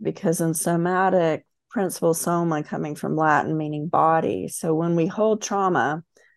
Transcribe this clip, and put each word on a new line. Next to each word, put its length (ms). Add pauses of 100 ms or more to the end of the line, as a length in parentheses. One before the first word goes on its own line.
because 400
in 140
somatic, 880 (240)
principal 460
soma 480
coming 320
from 200
Latin 400
meaning 320
body. 600
So 260
when 220
we 100
hold 380
trauma, 600 (340)